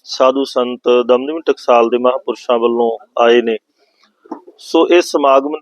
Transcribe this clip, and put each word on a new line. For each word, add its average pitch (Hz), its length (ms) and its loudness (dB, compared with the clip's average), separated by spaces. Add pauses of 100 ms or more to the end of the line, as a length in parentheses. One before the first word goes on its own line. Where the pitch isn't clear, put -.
ਸਾਧੂ 135 400 0
ਸੰਤ 123 440 -6
ਦਮਦਮੀ 123 580 0
ਟਕਸਾਲ 120 420 2
ਦੇ 120 100 -2
ਮਹਾਂਪੁਰਸ਼ਾਂ 123 600 -2
ਵੱਲੋਂ 117 400 -2 (240)
ਆਏ 117 200 4
ਨੇ। 113 140 -4 (1040)
ਸੋ - 300 0
ਇਸ 170 220 2
ਸਮਾਗਮ 143 520 0